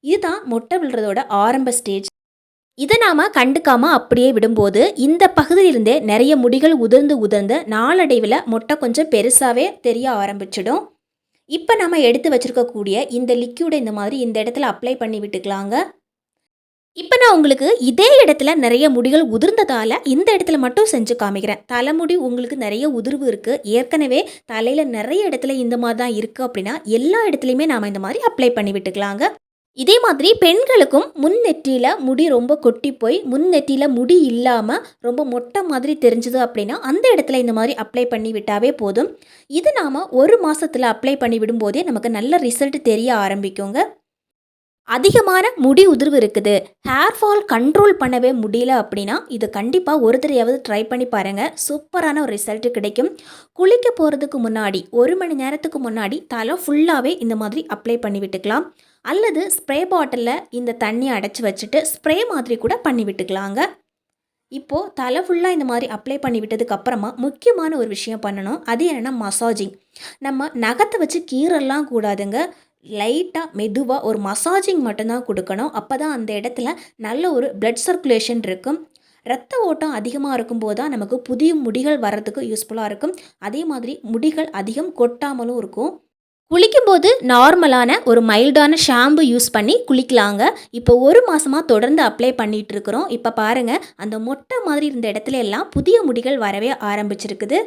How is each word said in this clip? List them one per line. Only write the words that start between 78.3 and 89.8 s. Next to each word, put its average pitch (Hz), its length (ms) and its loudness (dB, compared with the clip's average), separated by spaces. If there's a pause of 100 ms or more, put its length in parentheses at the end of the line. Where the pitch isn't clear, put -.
இருக்கும். 254 320 -6 (460)
ரத்த - 420 -6
ஓட்டம் 311 320 -4
அதிகமா 277 380 -6
இருக்கும்போது 220 420 -4
தான் 285 160 -4
நமக்கு 214 240 -6 (100)
புதிய 269 220 2 (140)
முடிகள் 262 400 -2
வர்றதுக்கு 214 440 -4
யூஸ்ஃபுல்லா 220 400 -6
இருக்கும். 294 240 -6 (340)
அதே 262 140 -8 (100)
மாதிரி 254 240 -8 (180)
முடிகள் 311 360 -2 (120)
அதிகம் 277 380 -6
கொட்டாமலும் 240 640 -2
இருக்கும். 214 320 -6 (580)
குளிக்கும்போது 403 580 6 (200)
நார்மலான 254 640 6 (180)
ஒரு 233 180 6
மைல்டான 277 460 6 (140)
ஷாம்பு 277 420 4
யூஸ் 240 260 2
பண்ணி 226 200 2 (120)